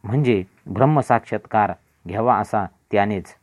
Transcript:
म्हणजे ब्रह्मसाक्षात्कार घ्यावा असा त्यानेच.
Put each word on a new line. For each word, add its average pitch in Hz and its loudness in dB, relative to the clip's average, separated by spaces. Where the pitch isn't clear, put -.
म्हणजे 113 0
ब्रह्मसाक्षात्कार 110 0
घ्यावा 113 0
असा 104 -2
त्यानेच. 101 -2